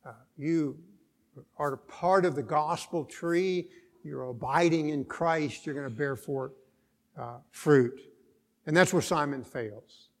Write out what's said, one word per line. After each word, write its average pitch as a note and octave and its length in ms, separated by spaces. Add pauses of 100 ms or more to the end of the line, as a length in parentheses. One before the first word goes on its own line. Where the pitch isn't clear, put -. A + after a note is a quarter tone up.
Uh, B2 80 (240)
you D3+ 420 (760)
are D3 160
a C3 60
part F#3 460
of E3+ 100
the C#3 80
gospel D3+ 640
tree. F3 680 (320)
You're C#3 220
abiding D3+ 680
in C#3+ 140
Christ. D#3+ 640
You're D3+ 80
gonna C#3 140
bear C3+ 280
forth, C3+ 360 (640)
uh, A#2+ 220 (120)
fruit. C3+ 500 (680)
And D#3 100
that's F3+ 160
where E3+ 100
Simon C#3+ 420
fails - 680 (100)